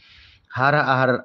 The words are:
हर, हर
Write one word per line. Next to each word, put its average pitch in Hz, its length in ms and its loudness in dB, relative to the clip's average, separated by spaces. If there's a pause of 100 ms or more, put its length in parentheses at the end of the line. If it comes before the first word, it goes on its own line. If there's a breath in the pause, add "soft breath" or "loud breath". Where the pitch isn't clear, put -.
(560 soft breath)
हर, 135 180 0
हर 127 500 0